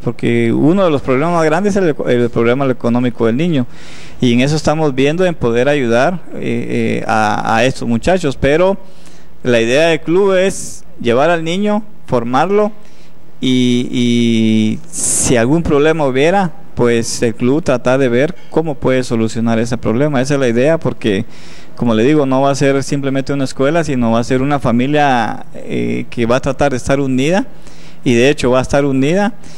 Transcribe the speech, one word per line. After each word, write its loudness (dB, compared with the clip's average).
porque 0
uno 2
de 2
los 0
problemas 0
más 2
grandes 0
es 2
el, 2
el 2
problema 0
económico 0
del 2
niño, 0
y 4
en 4
eso 2
estamos 0
viendo 2
en 0
poder 0
ayudar, 2
eh, -2
eh, -6
a, 0
a 2
estos -2
muchachos. 0
Pero 2
la 2
idea 2
del 0
club 2
es -2
llevar 2
al 0
niño, 0
formarlo, 0
y, 2
y 2
si 0
algún 2
problema 2
hubiera, 2
pues 0
el 2
club 0
tratar 2
de 2
ver 0
cómo 0
puede 0
solucionar 0
ese -2
problema. 0
Esa 0
es 0
la 2
idea, 2
porque -2
como 0
le 4
digo, 4
no 0
va 2
a 0
ser 2
simplemente -2
una -2
escuela, 0
sino 0
va 2
a 0
ser 0
una 0
familia, 0
eh, -4
que -2
va 4
a 2
tratar 0
de -2
estar 0
unida, 0
y 2
de 4
hecho 0
va 4
a 2
estar 0
unida, 0